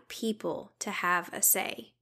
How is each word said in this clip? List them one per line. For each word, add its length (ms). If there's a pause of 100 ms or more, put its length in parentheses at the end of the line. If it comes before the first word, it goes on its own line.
people 680
to 120
have 400
a 100
say. 600